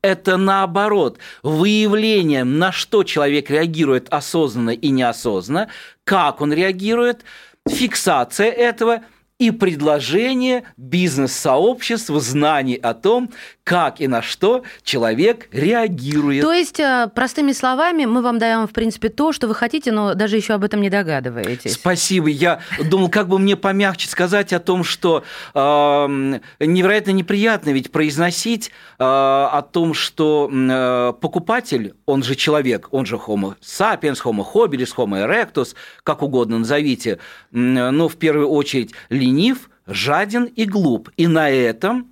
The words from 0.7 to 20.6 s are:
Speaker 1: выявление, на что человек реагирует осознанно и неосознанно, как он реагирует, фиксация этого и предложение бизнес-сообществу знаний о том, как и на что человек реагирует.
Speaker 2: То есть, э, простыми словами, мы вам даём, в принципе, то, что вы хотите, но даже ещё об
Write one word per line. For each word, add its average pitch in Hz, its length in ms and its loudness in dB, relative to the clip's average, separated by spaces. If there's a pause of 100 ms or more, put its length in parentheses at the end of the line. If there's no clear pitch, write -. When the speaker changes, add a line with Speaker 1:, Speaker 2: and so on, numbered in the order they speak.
Speaker 1:
выявление, 202 1000 2
на 156 260 2
что - 320 0
человек 143 480 0
реагирует 151 600 0
осознанно 139 600 -2
и 123 200 -2
неосознанно, 123 760 -2 (380)
как 165 360 0
он 147 120 0
реагирует, 202 720 0 (440)
фиксация 202 840 0
этого 233 500 0 (400)
и 233 100 4
предложение 202 1120 0 (140)
бизнес-сообществу 151 1400 0
знаний 135 560 0
о 117 180 -2
том, 233 360 0 (340)
как 165 360 0
и 147 80 0
на 120 140 0
что 240 400 0 (200)
человек 139 680 0
реагирует. 147 920 0
Speaker 2:
То 311 100 2
есть, 349 260 -2
э, 254 360 0
простыми 277 380 0
словами, 294 520 0
мы 240 160 2
вам 233 180 0
даём, 226 300 0
в 214 40 -12
принципе, 220 360 -4
то, 302 240 0
что - 160 -4
вы 214 60 -2
хотите, 254 360 -2
но 208 240 0
даже 208 220 0
ещё 214 180 0
об 196 100 0